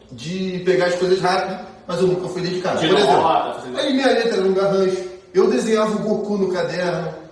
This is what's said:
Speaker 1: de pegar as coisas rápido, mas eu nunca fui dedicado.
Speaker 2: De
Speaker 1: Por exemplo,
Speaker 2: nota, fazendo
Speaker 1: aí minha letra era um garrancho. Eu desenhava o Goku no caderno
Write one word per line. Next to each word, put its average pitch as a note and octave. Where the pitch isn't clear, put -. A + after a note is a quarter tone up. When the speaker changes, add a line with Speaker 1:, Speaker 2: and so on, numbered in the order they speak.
Speaker 1:
de F3+
pegar F3+
as F3
coisas F#3
rápido, F3+
mas F3
eu F#3
nunca -
fui F3
dedicado. F3+
Speaker 2:
De D#3
Speaker 1:
Por C#3+
exemplo, -
Speaker 2:
nota, -
fazendo C3
Speaker 1:
aí C#4
minha C4
letra A3+
era F#3+
um F#3+
garrancho. F#3+
Eu F#3+
desenhava G#3+
o -
Goku G#3
no F#3+
caderno E3+